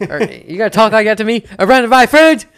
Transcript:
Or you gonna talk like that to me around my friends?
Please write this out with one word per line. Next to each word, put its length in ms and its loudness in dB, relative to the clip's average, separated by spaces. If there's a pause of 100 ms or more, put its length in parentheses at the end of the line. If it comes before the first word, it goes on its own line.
Or 220 -8
you 340 -12
gonna 120 -2
talk 220 0
like 140 0
that 120 0
to 60 -6
me 200 -4 (140)
around 320 0
my 160 4
friends? 400 2 (120)